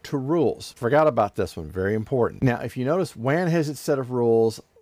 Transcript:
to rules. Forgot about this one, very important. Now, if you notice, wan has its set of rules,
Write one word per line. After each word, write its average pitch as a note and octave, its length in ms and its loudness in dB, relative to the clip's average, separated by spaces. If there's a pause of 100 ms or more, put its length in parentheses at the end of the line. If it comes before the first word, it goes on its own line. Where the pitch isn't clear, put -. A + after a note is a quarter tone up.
to - 140 -8
rules. C3+ 560 -2
Forgot C#3 340 2
about A#2 300 2
this F#2+ 200 -4
one, D#2 140 -10
very F#2+ 240 -2
important. A2 480 -2
Now, A#2+ 200 2
if A#2+ 140 -8
you B2+ 80 -4
notice, D#3+ 300 -2
wan D3 320 0
has E3 220 0
its C#3+ 100 -8
set C#3+ 220 -2
of B2 100 -8
rules, A2+ 500 4 (220)